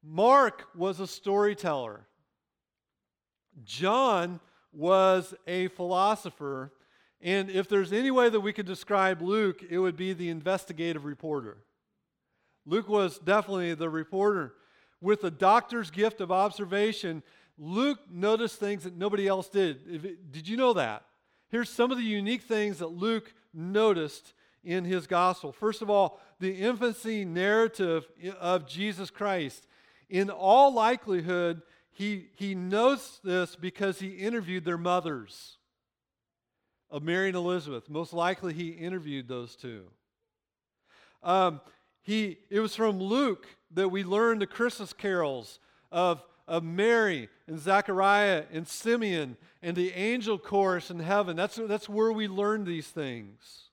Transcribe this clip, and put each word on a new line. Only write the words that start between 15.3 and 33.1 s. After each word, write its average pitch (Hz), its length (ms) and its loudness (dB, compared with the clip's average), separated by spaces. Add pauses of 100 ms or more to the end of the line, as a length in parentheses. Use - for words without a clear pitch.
doctor's 208 600 2
gift 214 300 0
of 180 100 -4
observation, 196 920 0 (360)
Luke 214 400 -2 (120)
noticed 214 500 0
things 202 240 -4
that 180 120 -12
nobody 202 300 0
else 190 220 0
did. 175 320 0 (100)
If 160 140 -10
it, 175 260 -12
did 156 160 -12
you 214 100 -4
know 247 180 4
that? 113 300 -2 (440)
Here's 233 200 -2
some 240 220 2
of 254 80 -2
the 240 60 -2
unique 214 380 -2
things 208 360 -2
that 165 140 -6
Luke 214 420 -2 (180)
noticed 175 840 0 (280)
in 175 220 -4
his 175 220 -2
gospel. 175 460 0
First 214 300 -4
of 208 80 -4
all, 196 300 4 (180)
the 190 160 -2
infancy 220 680 -2
narrative 185 840 2 (160)
i-, 175 60 -10
of 180 400 -2
Jesus 185 420 -6
Christ. 185 560 -4 (420)
In 196 220 0
all 208 420 8
likelihood, 180 880 0 (280)
he, 202 460 -6
he 196 180 -6
knows 208 720 0